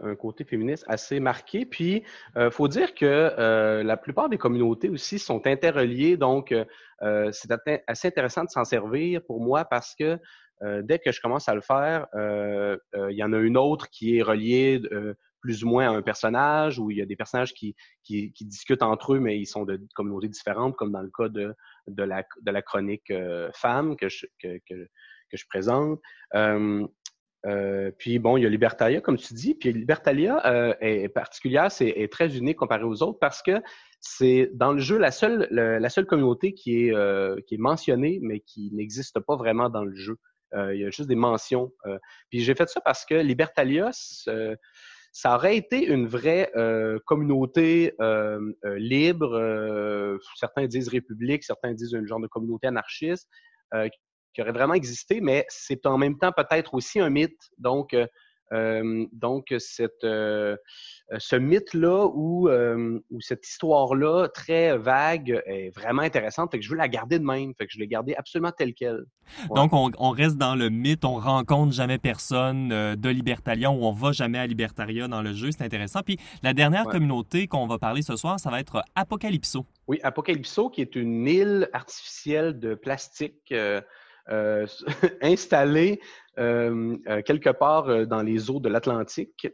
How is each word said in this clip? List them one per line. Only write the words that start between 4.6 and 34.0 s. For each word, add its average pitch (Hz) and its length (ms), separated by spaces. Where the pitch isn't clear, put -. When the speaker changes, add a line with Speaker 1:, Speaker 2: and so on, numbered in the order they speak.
Speaker 1:
aussi 196 300
sont 117 260
interreliées. 139 720
Donc, 135 360
euh, 113 120
euh, 107 300
c'est - 180
atte-, 135 380
assez 120 180
intéressant 160 380
de 175 40
s'en 127 140
servir 131 640
pour 117 140
moi 135 240
parce - 340
que, 160 220
euh, 104 220
dès 160 160
que 131 100
je - 100
commence 127 280
à 107 80
le 104 60
faire, 147 520
euh, 104 640
euh, 98 160
il 101 80
y 107 60
en 107 80
a 110 80
une 113 160
autre 147 340
qui 117 280
est 113 40
reliée, 120 580
euh, 104 220
plus 113 240
ou 117 40
moins 123 200
à 110 80
un 101 60
personnage, 131 760
où 107 140
il 101 60
y 101 40
a 98 40
des 98 100
personnages 123 380
qui, 104 200
qui, 104 300
qui 107 100
discutent 120 400
entre 110 300
eux, 135 40
mais 110 180
ils 104 100
sont 107 180
de 98 160
communautés 101 320
différentes, 113 480
comme 104 160
dans 95 100
le 95 80
cas 113 180
de, 107 280
de 101 160
la, 95 180
de 104 120
la 101 100
chronique, 101 480
euh, 87 420
Femmes 139 440
que 98 120
je, - 180
que, 90 200
que, 92 40
que 95 80
je - 120
présente. 135 500
Euh, 104 500
euh, 98 520
puis 120 200
bon, 117 200
il 123 40
y 113 40
a - 20
Libertalia, 113 540
comme 139 160
tu - 160
dis. 180 200
Puis - 160
Libertalia, 147 760
euh, 120 340
est, 110 220
est 101 80
particulière, 143 600
c'est, 120 200
est 104 200
très 151 280
unique 143 180
comparé 113 280
aux 110 180
autres - 160
parce - 240
que 196 180